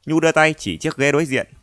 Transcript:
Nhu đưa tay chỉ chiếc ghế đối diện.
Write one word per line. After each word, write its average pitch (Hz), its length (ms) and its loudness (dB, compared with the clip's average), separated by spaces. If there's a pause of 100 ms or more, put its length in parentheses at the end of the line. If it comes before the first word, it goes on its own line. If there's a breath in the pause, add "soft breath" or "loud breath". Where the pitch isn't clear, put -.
Nhu 156 140 -2
đưa 160 120 2
tay 156 260 2
chỉ 82 200 -6
chiếc 156 180 -6
ghế 139 160 2
đối 151 120 2
diện. 131 220 -4 (160)